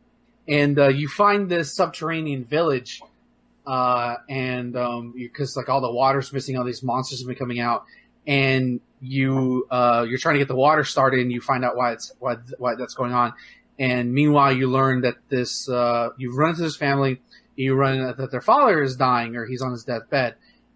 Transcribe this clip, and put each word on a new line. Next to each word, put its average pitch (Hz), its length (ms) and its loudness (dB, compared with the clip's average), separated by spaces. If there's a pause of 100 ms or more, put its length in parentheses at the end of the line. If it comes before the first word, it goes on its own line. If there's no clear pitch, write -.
(460)
and, 143 320 2
uh, 143 100 6
you 139 200 0
find 202 400 2
this 170 260 -2
subterranean 156 720 -4
village, 139 560 -2 (680)
uh, 123 500 0 (120)
and, 127 480 -6
um, 120 400 -4
you, 123 140 -12
'cause, - 260 -8
like, 127 120 -6
all 131 120 2
the 123 100 -2
water's 135 420 0
missing, 131 240 -6
all 123 80 -2
these 123 180 -6
monsters 127 380 -4
have 123 60 -12
been 123 100 -8
coming 120 220 -6
out, 120 260 -2 (420)
and 131 540 2 (200)
you, 131 720 0
uh, 120 380 4
you're 127 100 -4
trying 160 160 2
to 139 40 4
get 139 100 2
the 139 80 -4
water 147 280 4
started 131 360 2
and 123 120 0
you 120 80 -4
find 127 240 0
out 113 120 0
why 123 160 0
it's, - 260 -12
why, 123 180 -4 (220)
why 123 160 -2
that's 120 200 -8
going 123 180 -4
on. 120 200 2 (460)
And 123 340 0
meanwhile, 143 400 4
you 127 180 0
learn 131 320 2
that 120 120 0 (160)
this, 127 380 -4
uh, 120 500 0
you 123 180 -8
run 156 140 2
into 170 120 -4
this 156 140 -4
family, 139 460 0 (340)
you 131 180 0
run 131 440 0
that 135 120 -6
their 123 120 -6
father 226 400 4
is 131 140 -2
dying 120 400 2
or 113 100 -6
he's 127 160 -6
on 127 100 -2
his 117 120 -10
deathbed. 120 500 -2 (420)